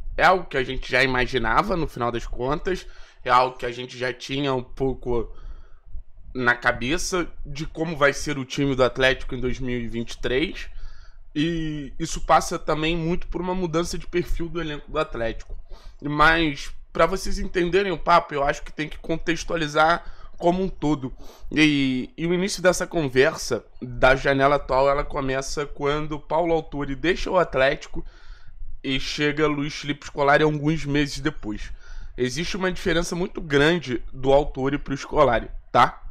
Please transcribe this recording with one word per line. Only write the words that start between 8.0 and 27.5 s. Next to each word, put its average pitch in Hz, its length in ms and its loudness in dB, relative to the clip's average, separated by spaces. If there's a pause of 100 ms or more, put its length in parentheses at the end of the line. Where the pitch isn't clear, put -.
ser 147 240 -4
o 131 80 -4
time 139 280 0
do 127 120 4
Atlético 131 500 2
em 123 60 -4
dois 123 180 -2
mil 123 180 -2
e 117 80 -4
vinte 113 280 -6
e - 80 -12
três, - 480 -2 (680)
e 156 640 -2
isso - 220 -4
passa 170 360 4
também 156 380 0
muito 165 320 0
por 175 140 -4
uma 180 120 -2
mudança 175 440 -2
de 160 100 -8
perfil 170 400 0
do 165 140 -6
elenco 151 280 -8
do 143 80 -4
Atlético. 117 640 -4 (420)
Mas, 151 680 4 (220)
pra 165 120 4
vocês 185 320 0
entenderem 185 540 2
o 160 60 -2
papo, 165 360 4
eu 139 120 0
acho 147 180 0
que - 80 -10
tem 151 160 -4
que - 100 -10
contextualizar 160 1080 0 (320)
como 175 260 2
um 190 60 -2
todo. 147 420 -2 (400)
E, 135 640 2
e 160 80 -4
o 175 80 0
início 180 300 -2
dessa 180 240 4
conversa, 135 760 2 (160)
da 127 340 4
janela 139 400 4
atual, 139 340 4
ela 143 140 2
começa 139 600 -2
quando 147 520 -2
Paulo 165 360 0
Autuori 143 420 -4
deixa - 340 0
o 185 80 2
Atlético 147 680 2 (760)